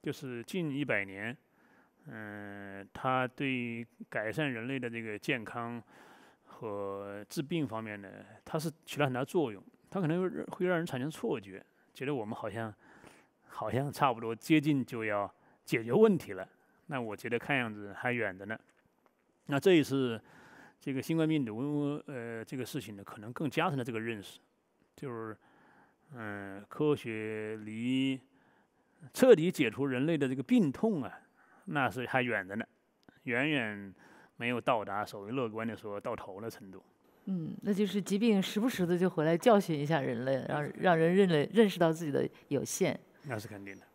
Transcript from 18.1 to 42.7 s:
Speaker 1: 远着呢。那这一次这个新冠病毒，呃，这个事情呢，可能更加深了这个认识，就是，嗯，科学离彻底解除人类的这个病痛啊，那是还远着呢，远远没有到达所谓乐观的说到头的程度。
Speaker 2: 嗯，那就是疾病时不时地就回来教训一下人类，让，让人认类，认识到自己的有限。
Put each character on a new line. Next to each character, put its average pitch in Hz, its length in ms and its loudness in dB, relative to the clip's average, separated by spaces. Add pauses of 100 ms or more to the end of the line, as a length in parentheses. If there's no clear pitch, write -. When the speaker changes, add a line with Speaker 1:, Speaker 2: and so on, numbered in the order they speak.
Speaker 1:
远 107 260 0
着 98 80 -12
呢。 110 140 -6 (880)
那 143 120 2
这 190 140 8
一 151 100 8
次 120 380 0 (580)
这 139 140 -6
个 131 80 -2
新 165 160 0
冠 156 100 4
病 156 160 4
毒， 143 600 -2
呃， 117 400 -8
这 - 100 -12
个 123 100 -4
事 147 140 -6
情 104 160 -10
呢， 98 80 -14
可 - 160 -14
能 113 140 -12
更 151 160 -2
加 160 180 2
深 143 100 0
了 123 60 -2
这 120 80 -4
个 113 80 -4
认 110 240 -6
识， - 160 -18 (560)
就 143 140 -10
是， 113 280 -8 (760)
嗯， 101 560 -10
科 151 260 2
学 110 680 -6
离 131 520 0 (960)
彻 247 220 10
底 170 160 2
解 123 180 2
除 131 160 -2
人 131 200 0
类 165 120 2
的 143 80 2
这 127 80 -2
个 135 80 -4
病 185 300 4
痛 185 320 0
啊， - 160 -10 (460)
那 135 240 0
是 120 160 -4
还 131 160 2
远 107 260 0
着 98 80 -6
呢， 110 80 -4 (600)
远 131 260 0
远 104 440 -2 (440)
没 120 100 -4
有 120 140 0
到 113 240 2
达 101 200 -2
所 101 180 -12
谓 107 100 -8
乐 127 160 -2
观 110 180 -4
的 110 80 -6
说 101 240 -8
到 117 160 -6
头 98 240 -12
的 113 100 -8
程 98 220 -14
度。 95 100 -16 (440)
Speaker 2:
嗯， 170 360 -4
那 202 120 0
就 208 120 2
是 190 160 -2
疾 196 160 -2
病 208 240 4
时 - 160 -2
不 233 120 2
时 180 160 0
地 175 120 2
就 180 120 4
回 156 160 0
来 165 120 6
教 214 220 8
训 165 180 0
一 143 80 0
下 151 140 4
人 127 240 -2
类， 131 240 0
让， 143 320 -2
让 180 180 6
人 165 160 6
认 196 140 8
类， 151 260 4
认 208 160 8
识 180 80 -4
到 165 140 6
自 165 140 -2
己 143 60 -2
的 135 160 2 (200)
有 139 160 0
限。 - 340 0 (260)